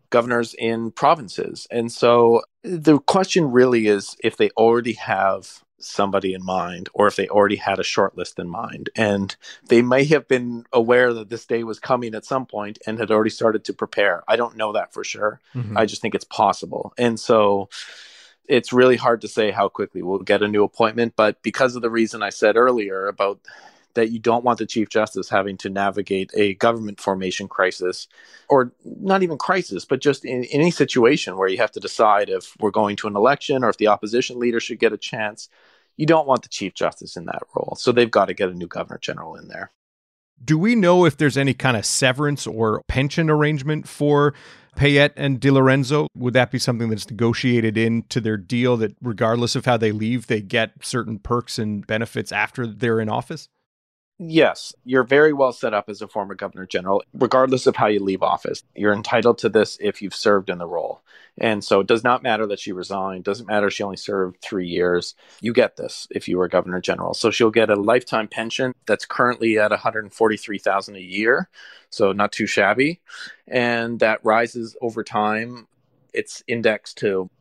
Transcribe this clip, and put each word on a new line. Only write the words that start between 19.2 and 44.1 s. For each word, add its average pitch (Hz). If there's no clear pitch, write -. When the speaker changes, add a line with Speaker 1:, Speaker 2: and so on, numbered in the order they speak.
Speaker 1:
to 104
say 107
how 101
quickly 92
we'll 92
get 101
a 104
new 104
appointment, 113
but 107
because 123
of 117
the 117
reason 113
I 101
said 107
earlier 107
about 101
that 113
you 117
don't 117
want 120
the 110
Chief 107
Justice 104
having 98
to -
navigate 98
a 104
government 110
formation 95
crisis, 92
or 127
not 190
even 165
crisis, 185
but 135
just 143
in, 123
in 143
any 170
situation 131
where 95
you 92
have 110
to 107
decide 101
if 95
we're 107
going 104
to 107
an 101
election 131
or 110
if -
the 104
opposition 113
leader 120
should 113
get 110
a 104
chance, 110
you 156
don't 156
want 127
the -
Chief -
Justice -
in 87
that -
role. -
So -
they've 120
got 101
to 92
get 95
a 90
new 87
Governor 85
General -
in -
there. -
Speaker 2:
Do 151
we 214
know 180
if 156
there's 143
any 139
kind 127
of 104
severance 139
or 110
pension 143
arrangement 151
for 147